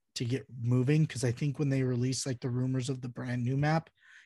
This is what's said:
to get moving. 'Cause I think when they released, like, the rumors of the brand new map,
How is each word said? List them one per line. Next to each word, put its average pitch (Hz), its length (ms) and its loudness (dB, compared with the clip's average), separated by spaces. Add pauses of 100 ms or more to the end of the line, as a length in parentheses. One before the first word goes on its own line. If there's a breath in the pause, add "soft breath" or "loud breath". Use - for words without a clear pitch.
(160)
to 135 100 -4
get 123 200 -2 (160)
moving. 127 460 4
'Cause 120 160 -6
I 123 80 2
think 139 260 -2
when 147 120 0
they 135 120 2
released, 127 460 0
like, 127 140 -4
the 135 80 -4
rumors 127 400 -2
of 131 120 -4
the 123 80 -8
brand 123 340 -4
new 131 140 0
map, 156 320 2 (360 loud breath)